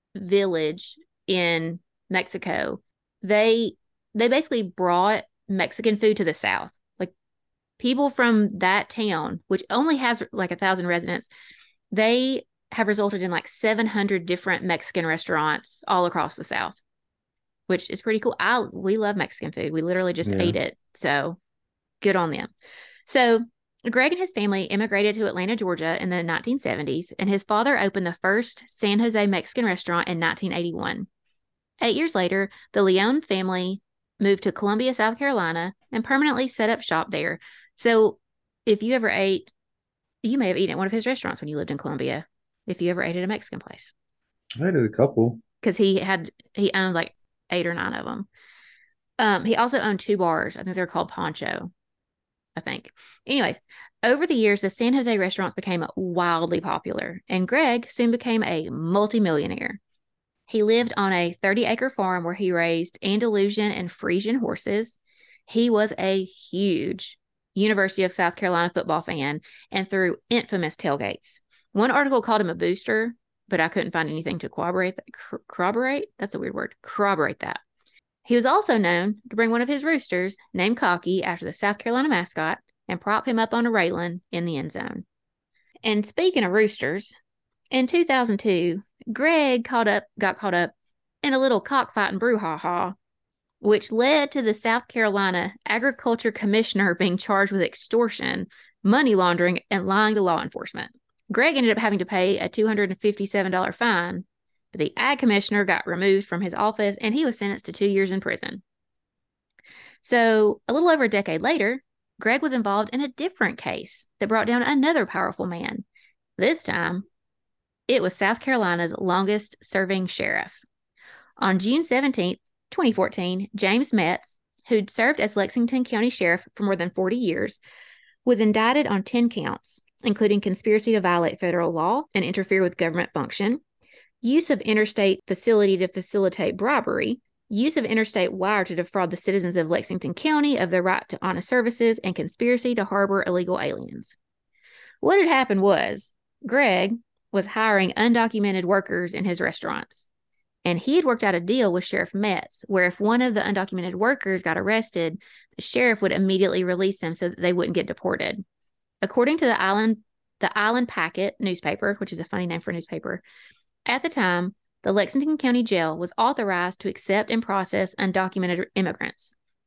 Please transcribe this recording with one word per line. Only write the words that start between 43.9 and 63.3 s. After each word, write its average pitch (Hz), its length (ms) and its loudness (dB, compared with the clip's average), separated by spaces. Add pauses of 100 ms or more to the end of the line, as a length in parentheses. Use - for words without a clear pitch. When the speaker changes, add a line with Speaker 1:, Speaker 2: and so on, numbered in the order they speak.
Speaker 2:
I 165 80 0
ate 180 60 0
at 127 100 4
a 107 40 0
couple. 117 500 2 (220)
Speaker 1:
'Cause 196 140 0
he 196 220 4
had, 185 340 -2 (220)
he 202 200 0
owned, 185 200 0
like, 165 220 -2 (340)
eight 175 180 -2
or 170 60 -2
nine 92 200 -4
of - 140 -8
'em. 110 200 -8 (920)
Um, 208 240 2
he 220 120 0
also 247 240 2
owned 202 200 0
two 208 160 0
bars. 170 400 0
I - 80 -14
think 185 120 -8
they're 180 120 -2
called 175 220 -4
Pancho, - 640 -8 (840)
I 165 60 -8
think. - 300 -10 (340)
Anyways, 262 340 -2 (440)
over 285 240 4
the 330 80 2
years, 208 260 4
the 190 80 -2
San 240 240 0
Jose 240 240 2
restaurants 185 380 -2
became 180 300 -2 (100)
wildly 175 640 0
popular, - 640 -6
and 185 200 0
Greg 247 400 2
soon 233 240 2
became 233 320 0
a 165 260 -2
multimillionaire. 175 1120 0 (640)
He 220 160 -2
lived 226 340 2
on 196 180 2
a 175 280 0
thirty-acre 226 480 0
farm 185 340 -2
where 170 100 -4
he 190 180 -2
raised 170 520 0
Andalusian 208 680 2